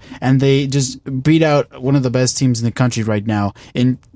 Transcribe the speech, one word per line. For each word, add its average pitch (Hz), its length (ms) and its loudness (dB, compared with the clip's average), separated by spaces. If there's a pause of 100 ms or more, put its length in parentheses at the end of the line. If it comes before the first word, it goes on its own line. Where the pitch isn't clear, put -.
(220)
and 131 180 2
they 139 280 2
just 131 360 -2 (200)
beat 160 200 4
out 143 380 0
one 135 160 0
of 131 60 0
the 127 60 0
best 123 280 0
teams 123 240 0
in 117 40 0
the 113 60 -2
country 117 320 0
right 104 240 -2
now 104 260 0 (200)
in 127 240 0 (180)